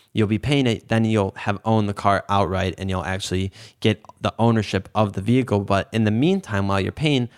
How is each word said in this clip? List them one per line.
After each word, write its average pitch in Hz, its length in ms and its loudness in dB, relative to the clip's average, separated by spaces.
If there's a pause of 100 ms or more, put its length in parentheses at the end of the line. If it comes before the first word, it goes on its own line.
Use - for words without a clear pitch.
(140)
you'll 107 140 2
be 107 120 0
paying 143 280 0
it. - 220 -2
Then 113 160 2
you'll 104 320 0
have 104 280 -6
owned 110 220 2
the 101 60 -2
car 101 360 0
outright 95 480 0
and 95 120 -6
you'll 92 160 -4 (100)
actually 95 360 -4 (280)
get 107 220 0 (200)
the - 180 -2
ownership 110 560 0
of 104 180 0
the 95 80 -6
vehicle. 117 400 0
But 98 320 -2
in 113 100 2
the 107 80 2
meantime, 117 580 0
while 98 120 0
you're 98 100 -2 (160)
paying, 127 200 0 (100)